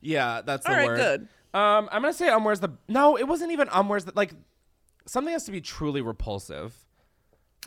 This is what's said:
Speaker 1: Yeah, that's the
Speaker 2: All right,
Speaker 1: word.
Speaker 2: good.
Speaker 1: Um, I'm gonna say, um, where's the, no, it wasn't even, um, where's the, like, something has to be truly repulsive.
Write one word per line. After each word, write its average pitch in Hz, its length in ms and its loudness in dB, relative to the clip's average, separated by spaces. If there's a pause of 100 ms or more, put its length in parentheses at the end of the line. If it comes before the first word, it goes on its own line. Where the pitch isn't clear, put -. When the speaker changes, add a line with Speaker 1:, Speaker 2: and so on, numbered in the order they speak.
Speaker 1:
Yeah, 123 400 -2
that's 139 240 -6
the 359 60 0
Speaker 2:
All 392 60 2
right, 285 100 4
Speaker 1:
word. 117 100 0
Speaker 2:
good. 160 240 2 (320)
Speaker 1:
Um, 208 380 2
I'm 214 100 -2
gonna 302 120 0
say, 339 160 0
um, 220 140 4
where's 214 160 0
the, 180 100 -2 (180)
no, 277 300 6
it 262 100 -2
wasn't 330 240 -2
even, 294 200 0
um, 196 180 2
where's 202 160 -2
the, 180 100 -12
like, 202 180 0 (720)
something 294 280 -4
has 330 120 -4
to 214 60 -12
be 190 100 -6
truly 143 400 -4
repulsive. 107 760 -8 (920)